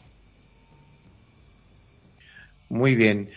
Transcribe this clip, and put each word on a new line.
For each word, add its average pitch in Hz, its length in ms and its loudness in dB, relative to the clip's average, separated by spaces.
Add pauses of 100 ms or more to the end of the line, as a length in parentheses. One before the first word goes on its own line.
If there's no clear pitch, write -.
(2750)
Muy 123 280 0
bien, 104 400 0